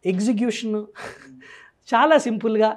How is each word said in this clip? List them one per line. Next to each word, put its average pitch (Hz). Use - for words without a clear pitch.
ఎగ్జిక్యూషన్, 214
చాలా 285
సింపుల్గా 220